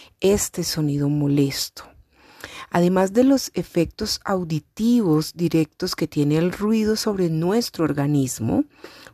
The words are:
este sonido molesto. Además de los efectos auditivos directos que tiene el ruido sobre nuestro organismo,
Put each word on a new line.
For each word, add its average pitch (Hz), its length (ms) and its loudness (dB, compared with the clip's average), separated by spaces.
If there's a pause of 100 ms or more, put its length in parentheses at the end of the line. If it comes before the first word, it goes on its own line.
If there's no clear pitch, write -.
(200)
este 190 440 0
sonido 143 460 -2
molesto. 143 720 -2 (840)
Además 185 420 2
de 240 120 4
los 269 280 2
efectos - 720 -4
auditivos 185 1120 0
directos 165 600 -2
que 165 140 -4
tiene 147 300 0
el 175 140 0
ruido 214 440 0
sobre 190 320 0
nuestro 170 560 0
organismo, 143 800 0 (500)